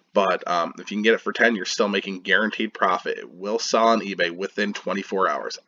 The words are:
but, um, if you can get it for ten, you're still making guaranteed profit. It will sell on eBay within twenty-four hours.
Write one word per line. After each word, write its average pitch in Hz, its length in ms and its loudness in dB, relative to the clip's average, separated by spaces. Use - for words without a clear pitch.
but, 95 340 2
um, 85 300 0
if 90 120 -14
you 98 60 -4
can 104 60 0
get 113 120 6
it 98 60 0
for 107 120 -4
ten, 117 220 2
you're 92 100 -6
still - 240 0
making 98 320 -2
guaranteed 104 520 0
profit. - 460 0
It - 120 -14
will 98 280 -4
sell 117 300 4
on 113 120 4
eBay 90 300 0
within 98 420 -4
twenty-four 95 560 -2
hours. 65 400 -4